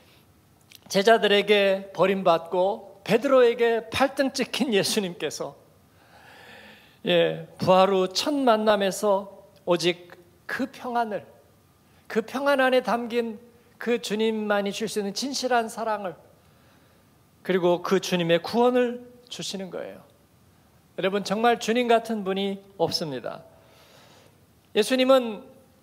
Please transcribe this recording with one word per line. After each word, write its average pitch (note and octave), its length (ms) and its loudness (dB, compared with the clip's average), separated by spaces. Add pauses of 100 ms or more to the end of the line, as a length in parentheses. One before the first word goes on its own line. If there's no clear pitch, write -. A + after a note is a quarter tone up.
(880)
제자들에게 G3+ 1040 4
버림받고 F3+ 1080 0
베드로에게 A#3 840 2
발등 C4+ 420 0
찍힌 B3 420 -4
예수님께서, E3+ 840 -4 (1500)
예, E3 420 2 (100)
부활 F#3 320 4
후 F#3 220 2
첫 - 220 -2
만남에서 G#3 1080 0 (200)
오직 F3 480 -2 (340)
그 - 240 -6
평안을, A#3 560 -6 (800)
그 A3 160 -2
평안 C#4 380 0
안에 B3+ 220 4
담긴 A#3 580 -4 (380)
그 A#3 240 -2
주님만이 G#3+ 720 -2
줄 A3 160 -6
수 - 120 -6
있는 G3 140 -4
진실한 B3 540 -2
사랑을, G3+ 460 -6 (1300)
그리고 F3 400 2
그 F#3+ 160 0
주님의 E3+ 440 0
구원을 B3 600 0 (240)
주시는 F#3 420 -10
거예요. E3 320 -12 (960)
여러분, F#3+ 260 -2
정말 A3+ 340 0
주님 A#3 300 -2
같은 A3+ 340 0
분이 G3 400 -4 (140)
없습니다. D#3+ 680 -4 (1300)
예수님은 B3+ 760 2 (320)